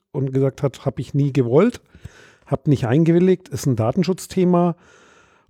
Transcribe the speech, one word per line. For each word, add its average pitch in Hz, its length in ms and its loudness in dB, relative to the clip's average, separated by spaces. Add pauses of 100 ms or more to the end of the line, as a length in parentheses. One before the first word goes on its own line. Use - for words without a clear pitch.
(120)
und 135 200 -6
gesagt 135 300 -2
hat, - 240 -6
„Hab 143 140 -4
ich - 120 -12
nie 143 200 0
gewollt, 139 480 2 (640)
hab - 220 -4
nicht 127 180 0
eingewilligt, 170 600 2
ist - 180 -10
ein 135 80 2
Datenschutzthema.“ 175 1000 0 (720)